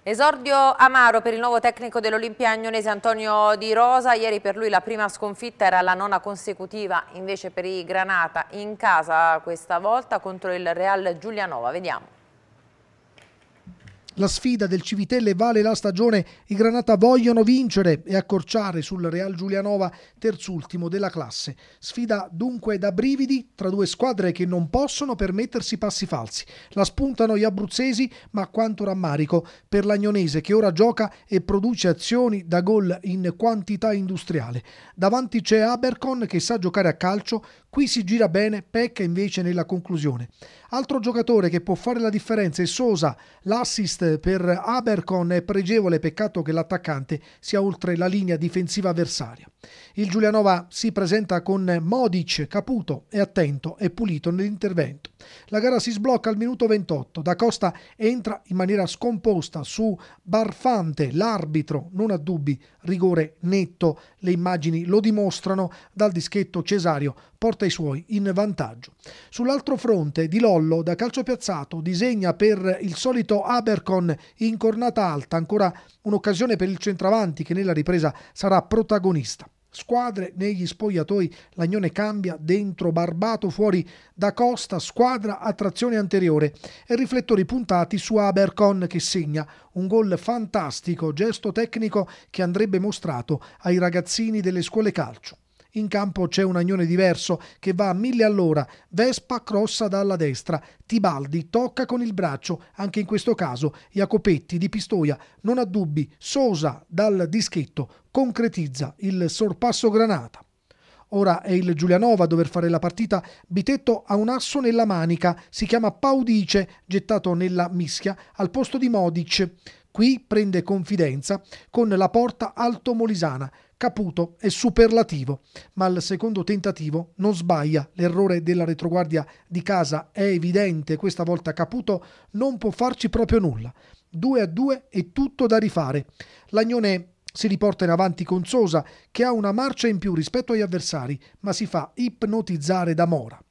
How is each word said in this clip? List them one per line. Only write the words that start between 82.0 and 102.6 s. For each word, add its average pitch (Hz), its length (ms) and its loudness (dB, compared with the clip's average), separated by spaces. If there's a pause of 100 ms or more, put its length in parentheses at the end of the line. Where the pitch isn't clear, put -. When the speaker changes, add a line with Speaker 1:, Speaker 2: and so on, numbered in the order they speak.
Speaker 2:
dentro 180 500 0
Barbato, 170 600 -2
fuori 185 360 2 (280)
Da 196 180 0
Costa, 240 460 0
squadra 233 600 -2
a 214 140 -4
trazione 220 440 -2
anteriore 165 580 2 (320)
e 233 100 0
riflettori 240 480 2
puntati 185 540 0
su - 180 -2
Abercon 196 720 2
che 175 100 -4
segna 151 480 -4 (280)
un 180 120 -4
gol 196 320 2
fantastico, 175 960 -4
gesto 202 400 -2
tecnico 220 560 -2 (220)
che - 120 -4
andrebbe 190 380 0
mostrato 160 640 -4 (180)
ai 180 180 2
ragazzini 180 640 0
delle 180 220 -2
scuole 214 280 0
calcio. 123 460 -8 (360)
In 214 140 -4
campo 196 420 -2
c'è 196 140 0
un 185 140 2
Agnone 175 300 0
diverso 175 520 0 (200)
che 190 160 -2
va 190 160 0
a 180 40 0
mille 226 300 2
all'ora, 170 420 2 (220)
Vespa 240 560 -2
crossa 214 420 0
dalla 196 300 0
destra, 156 440 -2 (260)
Tibaldi 160 640 -2
tocca 254 340 0
con 247 160 -2
il 226 140 -4
braccio, 170 480 -4 (140)